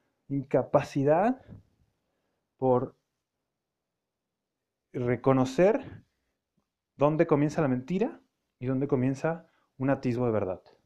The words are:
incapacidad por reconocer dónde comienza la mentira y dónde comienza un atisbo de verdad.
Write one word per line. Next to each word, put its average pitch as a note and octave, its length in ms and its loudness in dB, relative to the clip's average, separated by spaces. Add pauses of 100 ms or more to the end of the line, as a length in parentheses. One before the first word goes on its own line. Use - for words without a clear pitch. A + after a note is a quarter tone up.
(280)
incapacidad C#3+ 1120 0 (1120)
por B2+ 400 0 (2000)
reconocer C3 1080 0 (920)
dónde D#3 300 2
comienza D3+ 340 2
la D3 80 2
mentira F3 540 -4 (360)
y B2 60 -12
dónde C3 240 -2
comienza C#3 580 -2 (300)
un C3+ 140 -2
atisbo B2+ 340 -2
de A#2 80 0
verdad. F#2+ 300 -4 (240)